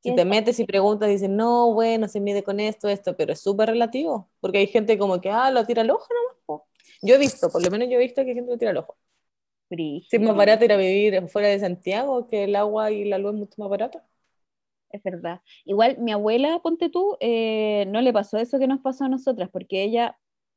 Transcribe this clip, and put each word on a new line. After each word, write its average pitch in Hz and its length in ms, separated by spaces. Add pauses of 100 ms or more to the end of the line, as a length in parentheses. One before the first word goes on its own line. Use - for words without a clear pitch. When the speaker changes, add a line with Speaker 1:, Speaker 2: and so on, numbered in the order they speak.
Speaker 1:
Si 240 80
Speaker 2:
¿Qué - 40
Speaker 1:
te 175 60
Speaker 2:
es? 175 60
Speaker 1:
metes 220 320
y 220 60
preguntas, 208 440
dicen, 196 260
"No, 240 380
bueno, 226 340
se 214 120
mide 202 240
con 196 160
esto, 214 280
esto", 196 300
pero 160 160
es - 80
súper 202 280
relativo, 233 600 (100)
porque 190 200
hay 196 80
gente 220 320
como 196 200
que, 190 120
ah, 247 180
lo 240 160
tira 233 160
al 226 80
ojo 381 240
nomás, 480 320
po. 302 220 (340)
Yo 220 140
he - 20
visto, 277 340
por 180 140
lo 175 60
menos 226 180
yo 247 60
he - 40
visto 247 240
que 254 60
hay 240 60
gente 247 160
lo 240 80
tira 233 120
al 151 60
ojo. - 180 (720)
Sí, 175 60 (360)
es 233 100
más 220 80
Speaker 2:
Brígido. 214 60
Speaker 1:
barato 214 300
ir 214 60
a 208 60
vivir 190 520
fuera 208 200
de 202 100
Santiago, 214 680
que 208 180
el 202 100
agua 208 360
y 208 120
la 202 140
luz 202 160
es 214 60
mucho 202 180
más 208 120
barata. 202 360 (840)
Speaker 2:
Es 208 120
verdad. 175 380 (240)
Igual 220 320
mi 226 160
abuela, 240 500
ponte 339 260
tú, 392 300
eh, 220 680
no 208 120
le 254 120
pasó 208 240
eso 240 220
que 262 80
nos 269 120
pasó 262 260
a 262 40
nosotras, 254 420
porque 190 320
ella, 233 340 (400)